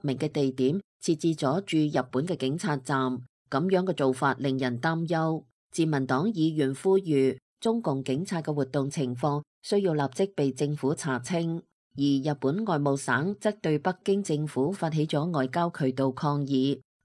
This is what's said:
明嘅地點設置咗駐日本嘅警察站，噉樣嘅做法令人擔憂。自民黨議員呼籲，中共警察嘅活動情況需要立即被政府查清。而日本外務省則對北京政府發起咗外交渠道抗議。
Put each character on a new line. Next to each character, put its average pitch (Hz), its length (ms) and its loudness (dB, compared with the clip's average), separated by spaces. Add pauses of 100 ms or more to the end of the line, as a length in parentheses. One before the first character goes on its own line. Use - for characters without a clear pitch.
明 135 160 -2
嘅 151 120 -2
地 139 220 0
點 131 280 2 (240)
設 165 120 2
置 160 200 0
咗 147 260 0
駐 151 380 2
日 127 120 2
本 131 140 0
嘅 180 100 -2
警 135 220 -2
察 151 200 -2
站， 131 420 -2 (300)
噉 143 200 0
樣 185 160 2
嘅 185 80 0
做 135 200 2
法 135 260 2
令 135 180 0
人 127 220 -2
擔 165 280 -2
憂。 160 360 0 (280)
自 165 140 0
民 156 200 2
黨 147 260 0
議 160 220 2
員 139 220 0
呼 190 240 4
籲， 135 380 2 (220)
中 233 220 0
共 135 220 -2
警 139 200 -2
察 175 180 -4
嘅 151 120 -4
活 147 120 0
動 139 240 -2
情 127 260 -4
況 147 260 -2 (220)
需 202 200 0
要 175 100 2
立 147 100 0 (100)
即 190 140 0
被 143 240 -2
政 147 240 -2
府 139 180 0
查 131 260 -2
清。 165 420 -2 (340)
而 139 80 0
日 143 360 2
本 165 260 0
外 170 140 2
務 139 160 2
省 139 440 0
則 214 120 0 (100)
對 156 180 2
北 185 140 0 (120)
京 202 180 2
政 151 240 0
府 139 240 0
發 170 180 -2
起 156 160 0
咗 156 260 0
外 135 160 0
交 170 220 0
渠 135 220 0
道 135 200 0
抗 143 340 0
議。 135 340 2 (260)